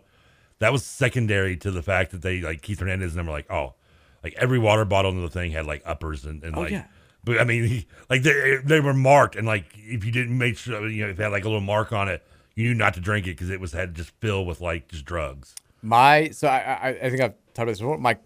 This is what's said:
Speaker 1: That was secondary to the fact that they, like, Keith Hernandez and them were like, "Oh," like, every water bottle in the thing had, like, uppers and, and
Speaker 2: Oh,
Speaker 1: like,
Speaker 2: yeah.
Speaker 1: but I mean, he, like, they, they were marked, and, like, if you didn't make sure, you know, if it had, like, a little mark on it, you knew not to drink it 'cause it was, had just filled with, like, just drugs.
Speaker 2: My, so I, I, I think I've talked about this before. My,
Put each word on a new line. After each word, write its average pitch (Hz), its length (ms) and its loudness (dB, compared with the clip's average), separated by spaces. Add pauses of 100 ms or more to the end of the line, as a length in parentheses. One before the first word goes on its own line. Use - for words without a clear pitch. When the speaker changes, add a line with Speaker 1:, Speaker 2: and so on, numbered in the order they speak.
(600)
Speaker 1:
That 110 120 4
was 135 140 0
secondary 104 720 0
to 101 140 -6
the 90 100 -4
fact 95 300 0
that 90 100 -12
they, 90 200 -2
like, 80 200 -6
Keith 95 180 -8
Hernandez 92 340 -4
and 87 60 -6
them 85 60 -4
were 80 80 -6
like, 73 180 -10
"Oh," 71 220 -4 (500)
like, 87 140 -10
every 127 220 2
water 110 260 4
bottle 98 240 4
in 92 120 -2
the 85 80 -6
thing 87 220 -4
had, 80 140 -6
like, 76 200 -8
uppers 78 400 -8
and, 76 180 -12
and 82 120 -8
Speaker 2:
Oh, 80 60 -4
Speaker 1:
like, 78 100 -6
Speaker 2:
yeah. 85 140 -6 (380)
Speaker 1:
but 117 160 0
I 123 60 2
mean, 117 180 0
he, 117 240 -2 (240)
like, 131 100 4
they, 135 420 4
they 151 160 4
were 139 140 2
marked, 135 420 6
and, 104 120 -2
like, 107 180 -2 (100)
if 107 300 -8
you 117 60 -2
didn't 123 260 0
make 123 200 0
sure, 110 300 -6
you 107 160 -4
know, 104 60 -4
if 92 100 -6
it 107 40 -2
had, 104 80 -2
like, 101 140 -2
a - 20 -4
little 107 140 0
mark 104 320 0
on 98 160 0
it, 87 140 -6 (300)
you 113 120 -2
knew 120 100 2
not 101 180 2
to 90 60 -12
drink 101 260 -2
it 87 140 -8
'cause 87 100 -6
it 95 100 -6
was, 92 120 -10
had 90 240 -6
just 85 240 -12
filled 98 280 -2
with, 85 140 -8
like, 85 260 -6
just 73 180 -14
drugs. 71 500 -8 (280)
Speaker 2:
My, 139 460 6
so - 180 -2
I, 131 100 4
I, 123 320 -4
I 123 200 -4
think 131 120 0
I've 113 120 2 (200)
talked - 60 -8
about 117 80 -2
this 104 120 -2
before. 143 180 -4
My, 120 280 2